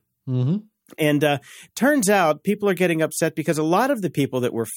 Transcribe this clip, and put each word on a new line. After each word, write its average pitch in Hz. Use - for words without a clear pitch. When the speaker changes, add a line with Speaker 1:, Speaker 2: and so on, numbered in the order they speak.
Speaker 1:
Mm-hmm. 131
Speaker 2:
And, 147
uh, 143
turns 254
out 170
people 202
are 190
getting 170
upset 156
because 156
a 156
lot 196
of 254
the 180
people 131
that 123
were 113